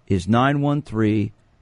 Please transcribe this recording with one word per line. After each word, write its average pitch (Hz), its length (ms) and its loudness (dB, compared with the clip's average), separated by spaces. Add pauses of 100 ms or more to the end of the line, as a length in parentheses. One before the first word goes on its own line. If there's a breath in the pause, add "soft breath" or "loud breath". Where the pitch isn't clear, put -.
is 92 220 -2
nine 135 320 2
one 143 220 0
three 107 500 0 (300)